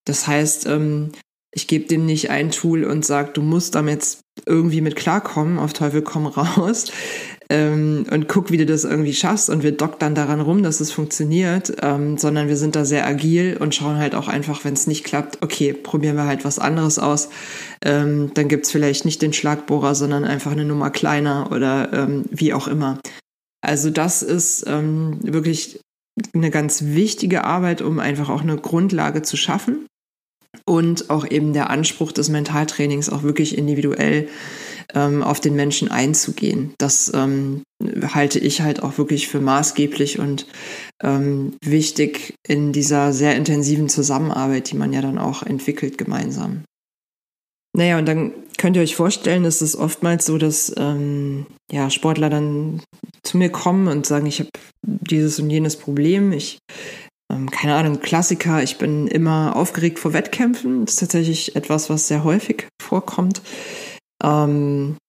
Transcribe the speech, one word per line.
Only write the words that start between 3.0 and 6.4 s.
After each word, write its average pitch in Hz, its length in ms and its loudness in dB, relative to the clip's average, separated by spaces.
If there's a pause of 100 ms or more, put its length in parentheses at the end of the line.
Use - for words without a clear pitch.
sag, 143 300 0
du 151 80 -2
musst 160 340 0
damit 151 200 2
jetzt - 260 -6 (240)
irgendwie 165 340 4
mit 156 160 0
klarkommen, 170 640 0
auf 151 140 -2
Teufel 147 280 0
komm 151 260 -2
raus, 170 580 0 (680)